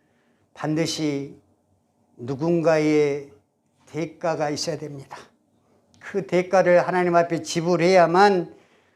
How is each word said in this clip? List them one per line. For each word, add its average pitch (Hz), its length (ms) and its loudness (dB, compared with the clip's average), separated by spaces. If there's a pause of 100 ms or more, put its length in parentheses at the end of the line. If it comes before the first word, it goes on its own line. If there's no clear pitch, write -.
(520)
반드시 151 880 -6 (760)
누군가의 151 1160 0 (540)
대가가 156 640 -6
있어야 151 280 -6
됩니다. 143 400 -16 (800)
그 190 280 -8
대가를 180 600 2
하나님 180 300 0
앞에 170 260 0
지불해야만 175 1120 2 (420)